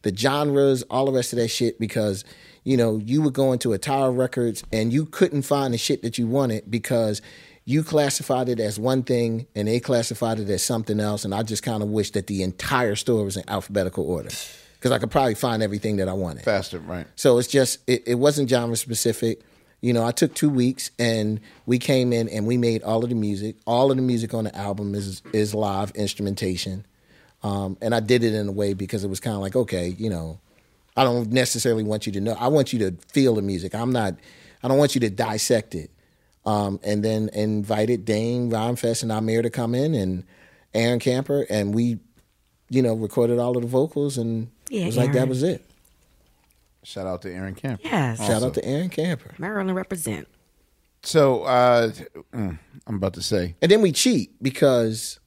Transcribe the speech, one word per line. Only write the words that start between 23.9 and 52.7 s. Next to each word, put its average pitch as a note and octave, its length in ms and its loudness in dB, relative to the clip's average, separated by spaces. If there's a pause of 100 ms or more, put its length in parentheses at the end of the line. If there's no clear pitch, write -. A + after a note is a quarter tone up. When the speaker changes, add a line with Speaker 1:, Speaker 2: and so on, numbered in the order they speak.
Speaker 1:
of C3 40 4
the C3 80 0
music A#2 300 0
on A2+ 100 -2
the G#2+ 100 -4
album G2+ 400 -4
is, G2 280 -6 (100)
is G#2+ 240 0
live G2+ 360 0
instrumentation. G2 960 -4 (580)
Um, G2 380 -4
and A2+ 140 0
I A2+ 60 2
did A#2 240 4
it A2 80 2
in G#2 160 -2
a - 20 -6
way G2+ 220 -2
because G2 320 -6
it G2 40 -4
was F#2+ 120 -6
kinda G#2+ 180 -4
like, G2 160 -4
okay, F#2 420 -2
you A2 120 -4
know, E2 300 -6 (580)
I C3 80 6
don't A#2+ 260 2
necessarily A#2+ 520 2
want G#2+ 240 -2
you G#2+ 40 -4
to G2 80 -4
know. A2 180 -2
I B2 120 0
want D3 240 4
you A#2+ 60 0
to F#2+ 160 0 (180)
feel C3 220 4
the G#2 60 0
music. F#2+ 320 -4
I'm A#2+ 200 -2
not, G#2 220 0 (480)
I B2 40 -4
don't C3+ 100 4
want C#3+ 180 4
you B2+ 60 2
to A2+ 80 2
dissect A2 680 0
it. D#2 160 -10 (540)
Um, G2+ 380 0
and G#2 200 0
then A2 300 0
invited G#2+ 720 0
Dane, A#2 440 0
Ron A2+ 260 -2
Fest, A2+ 280 -2
and A2+ 80 -4
Amir A2 300 0
to A#2 80 0
come A#2 260 -2
in, D3+ 180 0
and F#2 300 -2 (500)
Aaron A#2 260 2
Camper, C3+ 500 0
and G2+ 260 0
we, A#2 240 0 (720)
you C3 120 2
know, A#2 120 2
recorded A#2 460 0
all B2 160 0
of B2 60 0
the A#2+ 60 -4
vocals, C3+ 500 0
and A2+ 320 -4 (200)
Speaker 3:
Yeah, G#3 140 -4
Speaker 1:
it - 40 -2
was A2+ 100 -2
like, C#3 140 4
that D3 80 2
Speaker 3:
Aaron. C3 100 2
Speaker 1:
was B2+ 140 0
it. F3+ 220 -2 (1160)
Speaker 2:
Shout F#2+ 240 -10
out F2+ 160 -6
to F#2+ 80 -8
Aaron F#2+ 240 -8
Camper. C3 280 -8
Speaker 3:
Yes. C3+ 360 -2
Speaker 1:
Shout G#2+ 120 -2
out A2+ 120 4
Speaker 2:
Also. B2+ 180 -2
Speaker 1:
to - 40 -6
Aaron D3+ 240 -2
Camper. D#3+ 480 -4
Speaker 3:
Maryland F#3+ 380 -4
represent. D#3+ 520 -6 (760)
Speaker 2:
So, C3+ 400 4
uh, B2 480 6 (420)
mm, G2 240 -4 (300)